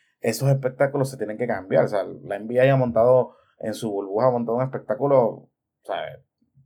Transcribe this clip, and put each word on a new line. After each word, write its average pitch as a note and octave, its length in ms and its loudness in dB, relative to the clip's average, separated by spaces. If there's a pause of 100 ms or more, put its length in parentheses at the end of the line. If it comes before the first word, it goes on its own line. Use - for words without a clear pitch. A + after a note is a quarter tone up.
(200)
esos C3 300 0
espectáculos C3+ 600 0
se - 60 -14
tienen G#2+ 220 -8
que B2 80 -2
cambiar. G#2+ 380 0
O G#2 40 -2
sea, G2 160 -2
la F#2 320 -10
N G#2+ 100 -10
B A#2+ 140 0
A C3+ 120 6
ha C3+ 40 4
montado B2 600 2 (220)
en A2 160 -8
su G#2+ 160 -6
burbuja, G2 360 -2
ha C3 40 6
montado A#2 280 -2
un C3 60 0
espectáculo, C3 840 0 (340)
¿sabes? E2 380 -10 (460)